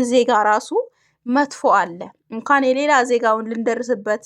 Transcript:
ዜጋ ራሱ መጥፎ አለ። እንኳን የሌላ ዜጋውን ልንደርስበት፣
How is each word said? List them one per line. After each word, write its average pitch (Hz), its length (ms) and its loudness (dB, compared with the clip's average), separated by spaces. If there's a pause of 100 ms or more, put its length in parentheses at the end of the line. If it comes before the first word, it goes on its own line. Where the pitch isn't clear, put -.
ዜጋ 240 260 2 (120)
ራሱ 214 260 0 (560)
መጥፎ 277 360 -2 (120)
አለ። 175 260 0 (320)
እንኳን 269 320 0
የሌላ 277 300 0 (100)
ዜጋውን 233 440 0
ልንደርስበት፣ 226 800 -4